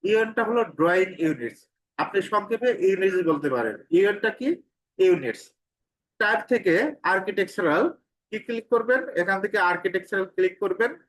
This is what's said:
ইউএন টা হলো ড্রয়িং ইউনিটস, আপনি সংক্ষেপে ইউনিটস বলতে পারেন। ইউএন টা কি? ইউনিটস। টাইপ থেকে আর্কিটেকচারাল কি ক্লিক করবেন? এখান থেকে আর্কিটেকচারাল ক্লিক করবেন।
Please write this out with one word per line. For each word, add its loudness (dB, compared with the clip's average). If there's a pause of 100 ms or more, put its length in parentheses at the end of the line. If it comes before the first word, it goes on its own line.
ইউএন 2
টা 0
হলো 2 (180)
ড্রয়িং 4 (140)
ইউনিটস, -4 (420)
আপনি 0 (120)
সংক্ষেপে 0 (180)
ইউনিটস 2 (120)
বলতে 0
পারেন। -2 (200)
ইউএন 4
টা 2 (100)
কি? -2 (560)
ইউনিটস। 0 (800)
টাইপ 0 (100)
থেকে 2 (400)
আর্কিটেকচারাল 0 (460)
কি -10 (100)
ক্লিক -6
করবেন? 2 (200)
এখান 0
থেকে -2 (140)
আর্কিটেকচারাল -4 (100)
ক্লিক 0
করবেন। -2 (180)